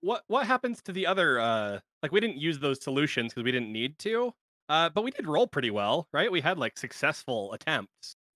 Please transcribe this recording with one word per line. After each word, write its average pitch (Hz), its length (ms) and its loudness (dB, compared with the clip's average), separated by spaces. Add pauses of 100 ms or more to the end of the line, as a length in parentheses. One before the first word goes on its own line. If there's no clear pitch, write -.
what, 202 280 -2
what 240 180 2
happens 240 360 -2
to 196 100 -10
the 185 140 -2
other, 170 340 4
uh, 107 400 0 (220)
like, 143 100 -2
we 202 80 4
didn't 208 180 -2
use 151 200 0
those 135 240 0
solutions 135 500 0
'cause 120 120 -6
we 123 80 2
didn't 120 200 -2
need 123 280 -6
to, 233 340 -2 (340)
uh, 160 220 4
but 202 120 -2
we 254 80 -2
did 262 160 -8
roll 160 200 4
pretty 123 240 -2
well, 104 420 0
right? 170 200 2
We 175 80 0
had, 170 180 0
like, 117 200 -4
successful 120 720 -4
attempts. - 640 -6 (200)